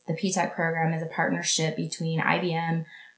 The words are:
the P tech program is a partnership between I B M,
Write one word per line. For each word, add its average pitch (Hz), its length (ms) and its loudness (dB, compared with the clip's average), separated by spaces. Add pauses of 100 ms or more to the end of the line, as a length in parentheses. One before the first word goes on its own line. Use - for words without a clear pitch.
the 160 100 -2
P 185 180 0
tech 180 200 0
program 165 400 2
is 160 80 -2
a 160 60 -6
partnership 170 720 0
between 165 420 -2
I 170 200 2
B 175 140 0
M, 165 320 0 (320)